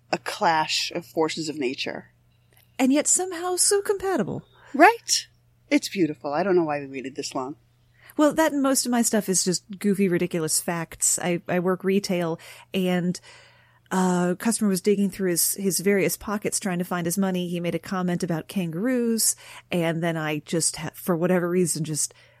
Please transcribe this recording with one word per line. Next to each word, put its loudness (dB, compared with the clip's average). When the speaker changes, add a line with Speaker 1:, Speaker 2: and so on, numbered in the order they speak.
Speaker 1:
a 0
clash 0
of -6
forces -2
of -6
nature. -6
Speaker 2:
And 4
yet 4
somehow -2
so 2
compatible. -2
Speaker 1:
Right? 4
It's 2
beautiful. -2
I 2
don't 2
know 4
why -2
we -10
waited -10
this -6
long. -6
Speaker 2:
Well, 4
that 2
and -2
most 2
of 0
my 4
stuff 0
is 2
just -4
goofy, 2
ridiculous 0
facts. -2
I, -2
I 0
work -2
retail, 0
and 0
a 2
customer 0
was 0
digging 2
through -2
his, 0
his -2
various 2
pockets -4
trying -2
to 0
find -4
his -2
money. 0
He -4
made -2
a -2
comment -2
about -4
kangaroos, 0
and 0
then 0
I -2
just, -2
ha-, -8
for -2
whatever 2
reason, 0
just -4